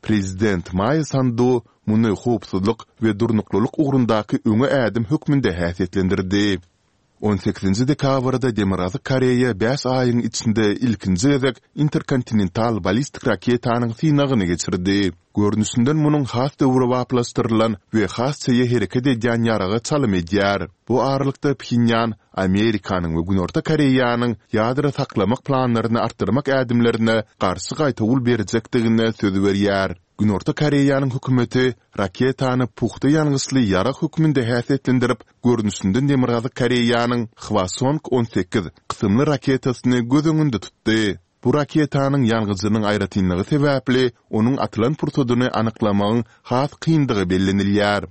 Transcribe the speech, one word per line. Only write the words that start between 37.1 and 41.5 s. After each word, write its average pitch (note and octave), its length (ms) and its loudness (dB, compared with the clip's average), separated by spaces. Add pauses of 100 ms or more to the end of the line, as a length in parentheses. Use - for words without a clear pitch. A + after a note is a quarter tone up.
Hwasong G#2+ 560 -2 (100)
on B2 140 2
sekiz G#2 400 -2 (240)
kysymly A#2 380 0
raketasyny C3 720 0 (140)
göz D3 140 2
öňünde D3+ 320 0
tutdy. G#2+ 580 -2 (280)
Bu B2 100 2